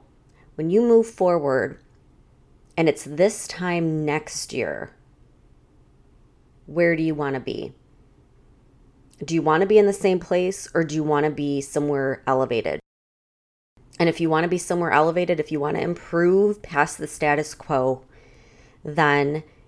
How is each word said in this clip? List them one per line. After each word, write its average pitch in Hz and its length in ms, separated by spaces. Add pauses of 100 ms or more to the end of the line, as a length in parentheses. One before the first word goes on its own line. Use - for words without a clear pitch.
(540)
when 156 160
you 208 140
move 226 240
forward 143 720 (1000)
and 165 100
it's - 180
this 175 420
time 165 580
next - 480
year, 78 380 (1800)
where 170 280
do 160 60
you 160 140
wanna 139 240
be? - 340 (1400)
Do 151 160
you 165 80
wanna 156 240
be 214 140
in 202 80
the 202 60
same 185 260
place 180 560
or 165 80
do 151 100
you 156 100
wanna 151 280
be 143 280
somewhere 139 680
elevated? 117 520 (1200)
And 170 120
if 165 120
you 165 80
wanna 160 180
be 175 120
somewhere 175 320
elevated, 165 480
if 151 120
you 156 80
wanna 151 200
improve 175 800
past - 380
the 156 80
status 151 480
quo, 131 480 (800)
then 147 580 (260)